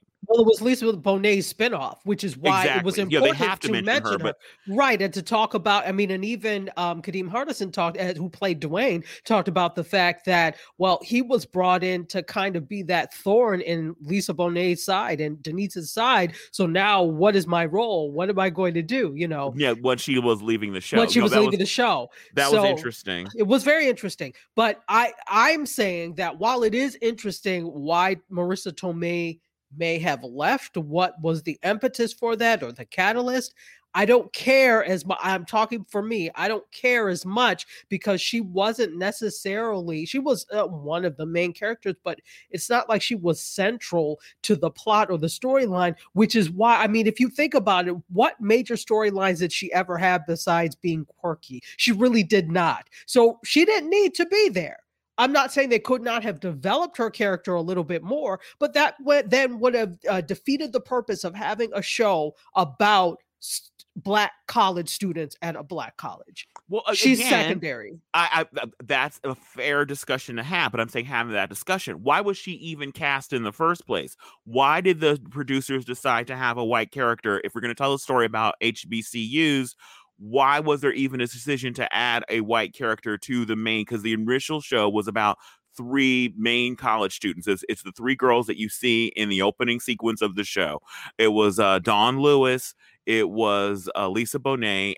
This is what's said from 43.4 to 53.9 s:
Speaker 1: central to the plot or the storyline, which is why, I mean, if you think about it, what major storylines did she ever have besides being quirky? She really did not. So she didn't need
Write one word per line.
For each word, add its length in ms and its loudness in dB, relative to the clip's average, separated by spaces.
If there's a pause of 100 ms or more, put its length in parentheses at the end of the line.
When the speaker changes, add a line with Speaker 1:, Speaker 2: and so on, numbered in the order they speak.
Speaker 1:
central 800 -2 (220)
to 120 2
the 160 0
plot 380 2
or 80 0
the 100 -2
storyline, 680 0 (180)
which 240 4
is 120 4
why, 320 4
I 60 4
mean, 180 2
if 140 0
you 80 4
think 260 0
about 360 2
it, 60 -2 (120)
what 320 2
major 360 2
storylines 640 2
did 120 0
she 220 -4
ever 240 0
have 280 2
besides 500 0
being 300 -4 (120)
quirky? 440 -8 (140)
She 160 2
really 320 4
did 260 2
not. 380 0 (200)
So 360 4
she 220 4
didn't 240 2
need 240 4